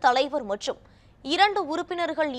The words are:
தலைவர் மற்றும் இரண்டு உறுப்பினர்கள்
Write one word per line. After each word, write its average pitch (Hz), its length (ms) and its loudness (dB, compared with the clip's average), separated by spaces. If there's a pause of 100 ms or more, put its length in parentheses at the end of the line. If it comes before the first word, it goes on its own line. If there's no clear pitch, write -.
தலைவர் 262 460 2
மற்றும் - 280 -6 (540)
இரண்டு 403 260 4 (120)
உறுப்பினர்கள் 330 640 -2